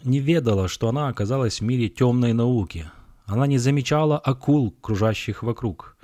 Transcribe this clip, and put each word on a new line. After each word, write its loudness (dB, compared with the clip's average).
не 2
ведала, 2
что -4
она -2
оказалась -2
в -6
мире 0
тёмной 2
науки. -2
Она 0
не 2
замечала 2
акул, 0
кружащих -2
вокруг. -8